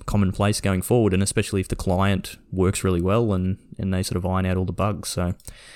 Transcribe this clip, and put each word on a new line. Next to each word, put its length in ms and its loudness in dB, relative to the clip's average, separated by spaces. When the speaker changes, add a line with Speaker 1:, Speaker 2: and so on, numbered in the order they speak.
Speaker 1:
commonplace 560 0
going 200 0
forward, 320 4
and 80 2
especially 380 0
if 80 -2
the 80 -2
client 640 0
works 320 2
really 160 2
well 320 2
and, 240 0
and 160 -2
they 80 0
sort 140 -4
of 100 -2
iron 200 0
out 100 0
all 80 0
the 80 -4
bugs. 380 -4
So 160 -2
Speaker 2:
Yeah, 80 -2